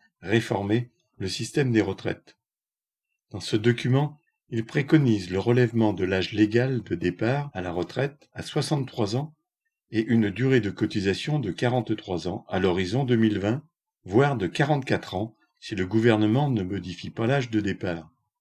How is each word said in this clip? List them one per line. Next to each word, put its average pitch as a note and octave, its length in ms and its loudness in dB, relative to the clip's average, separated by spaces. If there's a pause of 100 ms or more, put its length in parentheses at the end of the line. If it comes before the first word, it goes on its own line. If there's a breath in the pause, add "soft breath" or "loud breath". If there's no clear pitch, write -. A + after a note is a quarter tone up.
(220 soft breath)
réformer G#2+ 680 0 (280)
le F#2+ 100 -6
système B2 440 -2
des A2 100 4
retraites. - 560 -6 (920)
Dans G2 100 -10
ce - 160 -2
document, B2 600 2 (300)
il A2+ 160 -4
préconise B2 680 2
le F#2 80 0
relèvement A2+ 540 2
de F#2+ 120 -2
l'âge F#2 280 -2
légal A2+ 500 2
de - 120 -6
départ A2+ 580 -2
à F#2 80 -8
la F2 120 -6
retraite A#2+ 600 -6
à G2 100 -14
soixante-trois B2+ 760 -4
ans D3 180 -6 (560)
et A2 160 0
une A2+ 240 4
durée B2+ 300 4
de G2+ 100 -2
cotisation G#2 680 -2
de G#2+ 120 -2
quarante-trois G#2+ 760 -2
ans F#2+ 200 -8
à F#2+ 100 -2
l'horizon F#2+ 460 0
deux B2 120 2
mille A2 220 2
vingt, G#2+ 240 -2 (420)
voire C3+ 320 4
de F#2+ 100 -2
quarante-quatre C3 680 -2
ans G#2 200 -4 (260)
si - 140 -10
le F#2+ 100 -2
gouvernement A2 640 4
ne A2 140 0
modifie F#2 480 -8
pas A2+ 160 -4
l'âge C3 240 0
de A2 100 2
départ. F2+ 500 -4 (300)